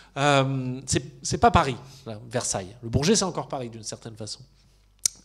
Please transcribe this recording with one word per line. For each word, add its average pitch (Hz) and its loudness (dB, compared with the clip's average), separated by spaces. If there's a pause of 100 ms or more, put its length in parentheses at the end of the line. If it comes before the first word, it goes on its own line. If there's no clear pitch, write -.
(180)
Euh, 135 2
c'est, - 0 (200)
c'est - -4
pas 233 8
Paris, 139 4 (280)
là, 110 -10 (100)
Versailles. 107 -4
Le 117 -8
Bourget, 147 4
c'est 202 2
encore 151 -4
Paris, 131 -8
d'une 110 -16
certaine 113 -12
façon. 107 -12 (840)